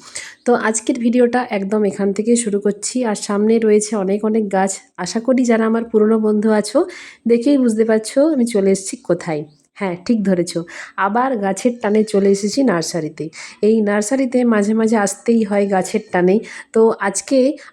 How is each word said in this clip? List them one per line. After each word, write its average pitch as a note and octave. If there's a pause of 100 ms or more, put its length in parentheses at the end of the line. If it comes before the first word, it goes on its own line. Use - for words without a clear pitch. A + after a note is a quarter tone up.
(460)
তো A#3+
আজকের A3
ভিডিওটা B3
একদম G#3
এখান G3
থেকে A3+
শুরু G#3
করছি। G#3
আর G#3+
সামনে G#3+
রয়েছে G#3+
অনেক G3+
অনেক A3
গাছ। F#3+ (180)
আশা F3+
করি B3
যারা A3+
আমার A3+
পুরনো A3
বন্ধু G#3+
আছো, G#3+ (400)
দেখেই A#3
বুঝতে A3+
পারছো A3+
আমি B3
চলে G3
এসেছি F#3+
কোথায়। E3+ (320)
হ্যাঁ, F#3
ঠিক A3
ধরেছো, F3 (320)
আবার A#3
গাছের G3 (100)
টানে G#3+
চলে G3
এসেছি G3+
নার্সারিতে। E3 (320)
এই A3
নার্সারিতে A#3+
মাঝে G#3+
মাঝে A3
আসতেই A3
হয় G3+
গাছের F#3+ (120)
টানে। F#3 (340)
তো A3+
আজকে B3+ (160)